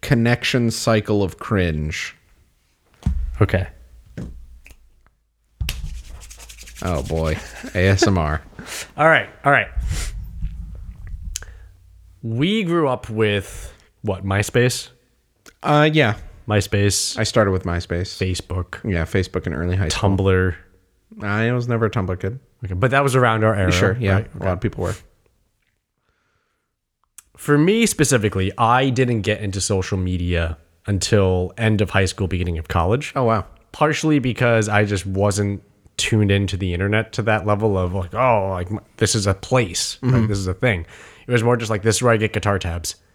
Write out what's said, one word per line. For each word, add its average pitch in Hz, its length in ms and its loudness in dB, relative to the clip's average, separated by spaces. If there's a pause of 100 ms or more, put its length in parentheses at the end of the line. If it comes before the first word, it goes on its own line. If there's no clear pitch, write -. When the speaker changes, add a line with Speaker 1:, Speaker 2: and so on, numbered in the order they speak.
Speaker 1:
connection 120 680 2
cycle 107 540 0
of - 160 -6
cringe. 82 760 -2 (1300)
Speaker 2:
Okay. 90 260 2 (3250)
Speaker 1:
Oh, 85 200 0
boy. 80 320 -2 (400)
A 92 120 4
S 98 180 4
M 98 120 4
R. 76 240 -2 (280)
Speaker 2:
<laughs> - 260 -14
All 151 120 4
right. 127 200 4 (160)
All 143 80 4
right. 107 160 2 (2500)
We 156 420 0
grew 165 240 0
up 127 220 -4
with, 107 640 -2 (300)
what, 95 220 -4
MySpace? 104 680 0 (720)
Speaker 1:
Uh, 147 300 4
yeah. 131 240 4 (320)
Speaker 2:
MySpace. 101 680 0
Speaker 1:
I 110 60 -2
started 104 280 2
with 92 120 -2
MySpace. 87 520 -4
Speaker 2:
Facebook. 92 600 -4 (100)
Speaker 1:
Yeah, 85 160 0
Facebook - 420 -2
in 78 80 -4
early 87 220 -2
high 95 120 0
school. - 280 0
Speaker 2:
Tumblr. 92 380 2 (680)
Speaker 1:
I 107 300 0
was 120 160 -2
never 117 180 0
a 101 40 0
Tumblr 92 300 -4
kid. 110 180 -6 (260)
Speaker 2:
Okay, 95 100 -6
but 110 180 0
that 139 100 2
was 135 140 0
around 113 280 4
our 110 100 4
era, 92 180 2
Speaker 1:
Sure, 95 260 2
yeah. 98 160 2
Speaker 2:
right? 104 140 0 (120)
Speaker 1:
A 92 40 -6
lot 92 100 0
of 90 60 -6
people 98 240 -4
were. 95 100 -4 (2500)
Speaker 2:
For 147 220 2
me 208 280 4
specifically, 107 680 2
I 123 340 2
didn't 120 320 0
get 104 180 0
into 101 200 -4
social 95 380 -2
media 87 600 0 (280)
until 92 720 2
end 110 220 2
of 98 100 0
high 98 140 2
school, 92 240 -2
beginning 87 300 -2
of 80 100 -10
college. 92 480 0
Speaker 1:
Oh, 135 80 0
wow. 113 220 2 (260)
Speaker 2:
Partially 156 480 2
because 117 480 2
I 104 160 2
just 98 220 -2
wasn't 101 560 0 (340)
tuned 104 340 2
into 98 260 2
the 90 160 -2
internet 101 420 0
to 117 80 -4
that 107 240 0
level 104 300 2
of, 92 180 0
like, 90 200 -6
"Oh, 110 360 2
like, 90 200 -4
m-, 104 100 -6 (180)
this - 160 2
is 101 120 0
a 95 80 2
place. - 680 -2
Like, 127 100 2
Speaker 1:
Mm-hmm. 117 160 4
Speaker 2:
this 98 100 0
is 98 80 -2
a 92 80 -2
thing." 98 320 0 (400)
It 127 60 -2
was 113 100 2
more 120 140 4
just 113 140 -6
like, 104 120 -2
"This 107 140 2
is - 60 -2
where 120 100 6
I 113 40 4
get 107 160 0
guitar 101 260 0
tabs." 85 380 -6 (180)